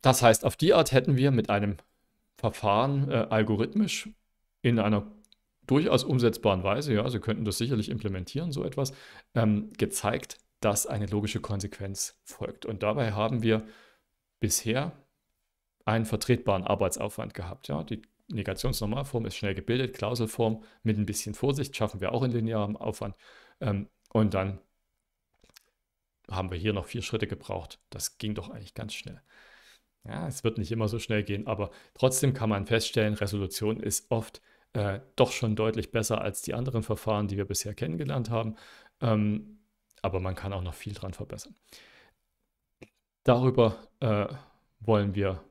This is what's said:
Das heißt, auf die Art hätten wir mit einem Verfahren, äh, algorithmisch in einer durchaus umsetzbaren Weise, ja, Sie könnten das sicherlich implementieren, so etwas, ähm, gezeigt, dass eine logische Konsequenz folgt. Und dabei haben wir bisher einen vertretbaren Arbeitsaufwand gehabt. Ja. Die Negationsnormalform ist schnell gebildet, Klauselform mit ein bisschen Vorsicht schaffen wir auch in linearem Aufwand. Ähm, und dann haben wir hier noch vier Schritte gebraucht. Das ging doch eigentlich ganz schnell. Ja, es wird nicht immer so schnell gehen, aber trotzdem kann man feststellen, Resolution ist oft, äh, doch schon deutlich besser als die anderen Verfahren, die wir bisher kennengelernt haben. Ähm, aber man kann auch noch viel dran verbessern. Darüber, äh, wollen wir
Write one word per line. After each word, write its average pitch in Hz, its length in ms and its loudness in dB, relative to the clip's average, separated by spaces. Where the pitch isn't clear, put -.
Das 131 200 6
heißt, 113 220 8
auf 104 140 0
die 160 160 6
Art - 180 6
hätten 135 240 4
wir 135 160 4
mit 113 180 2
einem 101 280 0
Verfahren, 120 720 2
äh, 113 200 0
algorithmisch 110 800 0
in 120 160 4
einer 104 320 2
durchaus 147 360 4
umsetzbaren 110 600 2
Weise, 117 300 0
ja, 107 140 2
Sie 120 120 -2
könnten 110 260 -2
das 101 140 -2
sicherlich 117 300 0
implementieren, 107 640 -4
so 135 120 -4
etwas, 135 300 -4
ähm, 107 420 2
gezeigt, - 640 -2
dass 101 280 2
eine 104 180 -2
logische 104 340 -2
Konsequenz 98 840 -8
folgt. - 420 -10
Und 104 160 -4
dabei 110 300 0
haben 110 320 0
wir 110 240 2
bisher 123 520 0
einen 110 200 2
vertretbaren 107 580 0
Arbeitsaufwand 101 720 -2
gehabt. 90 320 -12
Ja. 76 160 -4
Die 107 180 -8
Negationsnormalform 113 1000 -4
ist 98 100 -8
schnell 98 200 -2
gebildet, 120 380 -2
Klauselform 110 680 -2
mit 107 140 2
ein 104 80 0
bisschen 104 280 -6
Vorsicht 139 420 -2
schaffen 101 260 -2
wir 98 100 -2
auch 120 120 0
in 127 80 0
linearem 110 460 0
Aufwand. 107 380 -6
Ähm, 104 280 -2
und 107 200 4
dann 95 260 0
haben 92 220 -4
wir 90 60 -6
hier 101 160 0
noch 95 120 -2
vier - 160 -8
Schritte 107 260 -4
gebraucht. 92 520 -10
Das - 280 -10
ging 107 180 -6
doch 92 140 -10
eigentlich - 240 -16
ganz - 200 -10
schnell. - 280 -14
Ja, 131 220 -8
es - 160 -10
wird 110 140 0
nicht 101 140 -4
immer 113 160 0
so 113 120 -2
schnell 107 240 0
gehen, 104 240 -4
aber 101 240 -2
trotzdem 135 400 4
kann 117 160 0
man 101 160 2
feststellen, 110 480 2
Resolution 104 640 -2
ist - 300 -4
oft, 113 320 -2
äh, 101 260 -2
doch 123 160 6
schon 107 240 0
deutlich 110 360 0
besser 107 300 0
als 101 200 -6
die - 120 -6
anderen 120 280 -2
Verfahren, 104 460 0
die 101 100 -2
wir 101 80 0
bisher 104 280 -6
kennengelernt 135 560 -4
haben. 113 260 -2
Ähm, 107 580 0
aber 92 180 -2
man 92 160 -4
kann 98 180 -8
auch 92 100 -4
noch 85 100 -6
viel - 200 -10
dran 95 200 -10
verbessern. - 420 -14
Darüber, 123 640 4
äh, 104 280 2
wollen 104 340 2
wir 95 380 -2